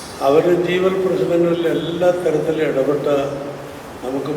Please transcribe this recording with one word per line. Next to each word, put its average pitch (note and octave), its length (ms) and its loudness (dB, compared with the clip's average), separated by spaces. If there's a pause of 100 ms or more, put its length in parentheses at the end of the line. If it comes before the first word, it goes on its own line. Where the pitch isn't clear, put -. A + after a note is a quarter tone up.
(280)
അവരുടെ E3+ 280 6 (120)
ജീവൽ F#3 280 2 (100)
പ്രശ്നങ്ങളിൽ E3+ 600 2 (100)
എല്ലാ E3+ 360 0 (120)
തരത്തിലും D#3 460 0
ഇടപെട്ട C3+ 380 0 (1000)
നമുക്ക് C#3 300 -4